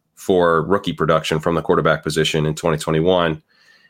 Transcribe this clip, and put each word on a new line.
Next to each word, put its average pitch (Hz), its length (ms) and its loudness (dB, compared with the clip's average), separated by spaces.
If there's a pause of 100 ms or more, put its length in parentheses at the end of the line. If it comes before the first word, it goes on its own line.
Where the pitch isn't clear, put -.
(140)
for 87 460 2
rookie 87 320 -2
production 80 480 0
from 85 140 -2
the 80 80 0
quarterback 80 400 0
position 78 420 -2
in 78 100 -2
twenty 80 220 -2
twenty-one. 82 680 0 (480)